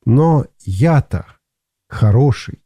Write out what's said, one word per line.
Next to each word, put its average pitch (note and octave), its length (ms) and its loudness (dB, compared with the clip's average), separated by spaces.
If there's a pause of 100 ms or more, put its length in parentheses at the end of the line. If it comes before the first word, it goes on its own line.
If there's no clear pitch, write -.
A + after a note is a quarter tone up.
Но D3+ 400 2 (140)
я-то G#2+ 640 -2 (640)
хороший. A#2 800 -2